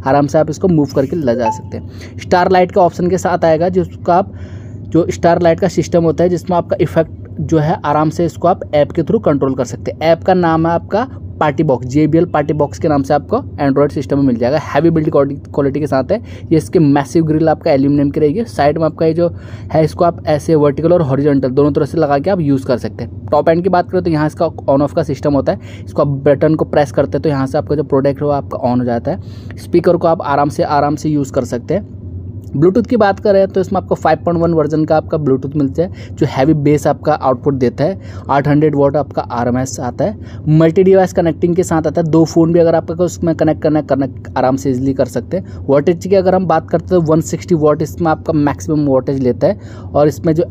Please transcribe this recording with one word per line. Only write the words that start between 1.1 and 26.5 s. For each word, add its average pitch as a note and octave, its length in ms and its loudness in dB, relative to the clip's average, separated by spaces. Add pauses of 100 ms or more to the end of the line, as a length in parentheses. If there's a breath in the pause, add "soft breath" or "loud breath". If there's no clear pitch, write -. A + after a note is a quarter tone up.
ले B2+ 180 0
जा A#2 160 -2
सकते - 260 -10
हैं। - 420 -14
स्टार F3+ 320 2
लाइट F3+ 200 4
का G3+ 100 4
option F3 280 2
के F#3 80 0
साथ E3+ 280 -2
आएगा, E3 240 2
जिसको F3+ 420 -2
आप, F#3+ 220 2 (500 loud breath)
जो E3 280 0
स्टार E3+ 300 2
लाइट E3 180 4
का G3 100 0
सिस्टम E3+ 340 0
होता D#3+ 200 2
है F3+ 60 4
जिसमें F3 280 -2
आपका - 240 -2
effect - 600 -4
जो D#3 180 0
है D#3 260 0
आराम D3+ 240 2
से E3+ 160 -2
इसको E3 220 -2
आप F#3 120 2 (160)
ऐप D3 160 2
के E3+ 100 -2
through G#3 240 0
control C3+ 300 0
कर B2+ 100 -2
सकते A#2+ 260 -10
हैं। - 100 -10
ऐप E3 220 2
का F#3+ 100 2
नाम E3 340 2
है E3+ 60 0
आपका G#3 340 -2 (320 loud breath)
पार्टी D#3 240 0
बॉक्स, B2+ 240 0
जेबीएल D#3 380 2
पार्टी D3+ 280 -2
बॉक्स D3 260 -2
के E3+ 80 -2
नाम C#3+ 160 0
से D3 100 0
आपको - 240 0 (240)
Android C#3 300 2
system C#3+ 260 -4
में C#3 80 2
मिल B2 120 2
जाएगा। A#2+ 220 0
Heavy D#3+ 300 2
build D#3+ 220 0
quality, C#3+ 400 0
quality C#3+ 280 -2
के D3+ 80 -4
साथ C3 240 0
है। G#3+ 60 0 (260 loud breath)
ये D#3+ 140 2
इसके D#3+ 220 0
massive D3 460 2
grill D#3 240 2
आपका D#3 220 0
aluminum C#3+ 380 2
की D3 100 -4
रहेगी। D#3 260 2
Side D3+ 320 0
में D#3+ 80 0
आपका D#3 200 0
ये D#3+ 80 2
जो E3+ 140 0 (440 loud breath)
है D#3+ 120 2
इसको E3 220 0
आप E3 220 -2
ऐसे D#3 280 0
vertical D3 380 2
और F3+ 80 4
horizontal C#3 480 2
दोनों C#3+ 220 2
तरह D3+ 140 0
से C3+ 120 -4
लगा C#3+ 220 2
के C#3+ 100 -2
आप G3 120 0
यूज़ C#3 240 0
कर B2 120 0
सकते - 260 -8
हैं। - 240 -12
Top D3 220 2
end E3 140 4
की G3 60 2
बात F3+ 220 0
करें F3+ 120 0
तो F3+ 60 -2
यहाँ D3+ 180 0
इसका E3 180 -2
on C#3+ 360 0
off D3 120 -2
का E3 100 0
system C#3+ 300 -2
होता C3+ 180 0
है, - 320 -8
इसको - 180 -4
आप C#3+ 60 2 (160)
button D3+ 320 4